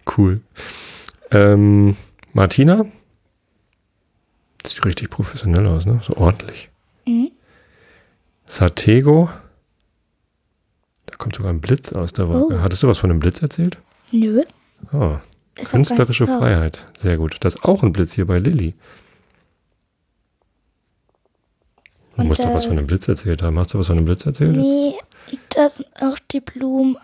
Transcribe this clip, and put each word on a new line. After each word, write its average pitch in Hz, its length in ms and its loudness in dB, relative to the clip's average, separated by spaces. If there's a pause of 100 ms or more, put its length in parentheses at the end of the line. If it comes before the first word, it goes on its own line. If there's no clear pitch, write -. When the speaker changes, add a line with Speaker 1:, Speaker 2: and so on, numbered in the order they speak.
(160)
Speaker 1:
Cool. 98 240 4 (920)
Ähm, 101 680 6 (360)
Martina. 156 540 4 (1800)
Sieht - 200 -6
richtig 98 240 -4
professionell 95 560 -2
aus, 82 180 0
ne? 113 180 0
So - 140 -6
ordentlich. - 540 -2 (360)
Speaker 2:
Mhm. 240 240 0 (1160)
Speaker 1:
Satego. 135 840 2 (1800)
Da - 100 -20
kommt - 200 -8
sogar 95 160 -4
ein 80 80 -4
Blitz - 320 -4
aus 87 220 -6
der 90 160 -2
Wolke. 269 260 0
Speaker 2:
Oh. 82 60 -2
Speaker 1:
Hattest 92 200 -2
du 135 60 4
was 101 100 2
von 92 120 0
dem 82 100 0
Blitz 90 220 -2
erzählt? 170 340 -2 (340)
Speaker 2:
Nö. 220 300 0 (500)
Speaker 1:
Ah. 85 280 -2 (380)
Speaker 2:
Ist - 120 -12
auch - 40 -12
Speaker 1:
Künstlerische 127 520 2
Speaker 2:
ganz 254 140 0
drauf. - 40 -2
Speaker 1:
Freiheit. 82 440 -2 (100)
Sehr 87 220 -2
gut. 80 220 -4
Da 95 80 0
ist - 160 -8
auch 196 180 2
ein 101 100 4
Blitz 90 220 -2
hier 90 120 -2
bei 90 120 0
Lilly. 104 360 -2 (3500)
Du - 60 -2
Speaker 2:
Und 78 60 0
Speaker 1:
musst 78 120 0
doch - 80 0
Speaker 2:
da - 60 0
Speaker 1:
was 82 120 -2
von 82 100 -2
dem 71 100 -2
Blitz 87 220 -4
erzählt 85 340 -2
haben. 82 160 -2
Hast 90 160 -2
du 104 40 -2
was 90 100 -4
von 85 80 2
dem 82 80 2
Blitz 85 200 -2
erzählt? 151 320 0
Speaker 2:
Nee, 277 380 0 (560)
da 294 180 2
sind - 200 -12 (120)
auch 269 180 -4 (120)
die 277 100 -6
Blumen 262 640 -2